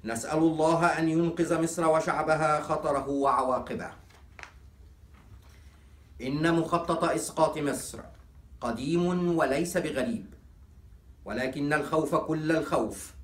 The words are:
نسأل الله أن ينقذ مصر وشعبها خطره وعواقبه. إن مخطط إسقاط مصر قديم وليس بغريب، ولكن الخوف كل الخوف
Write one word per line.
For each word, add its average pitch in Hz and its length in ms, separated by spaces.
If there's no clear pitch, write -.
نسأل 117 340
الله 160 480
أن 165 220
ينقذ 165 540
مصر 165 260
وشعبها 156 720
خطره 147 480
وعواقبه. 127 800
إن 151 320
مخطط 165 500
إسقاط 156 540
مصر 143 400
قديم 170 760
وليس 147 400
بغريب، 127 580
ولكن 131 480
الخوف 151 420
كل 156 380
الخوف - 720